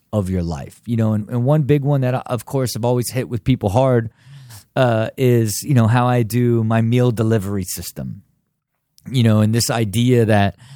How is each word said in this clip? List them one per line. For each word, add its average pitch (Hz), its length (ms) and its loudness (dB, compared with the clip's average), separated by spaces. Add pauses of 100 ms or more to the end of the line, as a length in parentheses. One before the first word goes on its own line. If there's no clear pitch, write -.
(140)
of 95 160 -2
your 90 120 -2
life, 82 440 -10
you 117 100 -4
know, 110 160 0
and, 107 160 -4
and 120 160 -4
one 147 200 0
big 143 200 0
one 143 160 0
that, 127 140 -2
of 123 320 -6
course, 131 280 -4
I've 113 120 -4
always 123 240 0
hit 127 180 -6
with 117 160 -8
people 123 240 0
hard, 120 420 2 (680)
uh, 117 420 0
is, 120 440 2
you 147 120 0
know, 113 140 4
how 123 180 2
I 123 160 2
do 117 420 0
my 113 160 2
meal 123 300 2
delivery 104 540 0
system, 71 580 -12 (880)
you 127 120 0
know, 107 180 4
and 107 140 2
this 117 140 0
idea 117 560 2
that, 101 320 2 (200)